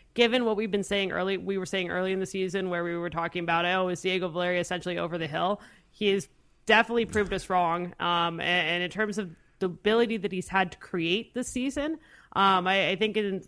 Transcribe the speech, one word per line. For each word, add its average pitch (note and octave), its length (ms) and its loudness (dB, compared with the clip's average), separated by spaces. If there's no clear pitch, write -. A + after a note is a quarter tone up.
given A#3+ 300 4
what A3 120 2
we've G#3+ 140 -2
been G3+ 140 0
saying G3 260 0
early, F#3+ 260 0
we F#3 220 -4
were F#3 80 -6
saying F3+ 240 -2
early F#3 220 0
in F#3+ 80 0
the F#3+ 60 -4
season F#3+ 440 -2
where F3 140 -2
we E3+ 120 -4
were E3+ 140 -4
talking E3+ 320 -4
about, E3+ 220 2
"Oh, F#3 240 2
is F3 140 -4
Diego F#3 260 0
Valeri F3 320 0
essentially F3 380 -4
over E3+ 200 -4
the D#3+ 80 -4
hill?" E3+ 340 -2
He G#3 200 0
has G3 180 0
definitely A3+ 400 4
proved G#3 260 0
us F#3+ 180 -4
wrong. F3 480 0
Um, E3+ 400 0
and, E3+ 300 2
and F3 160 0
in F3+ 60 -4
terms G#3 280 -2
of F#3+ 120 -4
the F#3+ 80 0
ability A3 520 2
that F#3 120 -4
he's F3+ 160 -4
had F#3+ 240 2
to - 80 -18
create F3+ 560 -2
this B3 140 -4
season, C#4+ 500 -4
um, F#3+ 340 4
I, F#3 220 4
I F#3+ 60 0
think G#3+ 200 0
in G3 320 -2